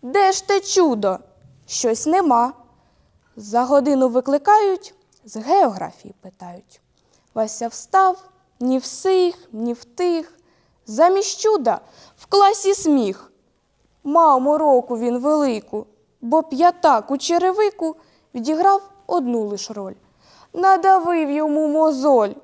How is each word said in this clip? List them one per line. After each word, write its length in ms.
Де 300
ж 160
те 120
чудо? 600
Щось 380
нема. 480
За 220
годину 460
викликають, 840
з 120
географії 840
питають. 600
Вася 340
встав, 560
ні 180
в 80
сих, 680
ні 220
в 120
тих. 520
Замість 540
чуда 420
в 80
класі 480
сміх. 580
Мав 380
мороку 560
він 200
велику, 680
бо 220
п'ятак 680
у 60
черевику 760
відіграв 540
одну 400
лиш 240
роль. 240
Надавив 800
йому 360
мозоль. 680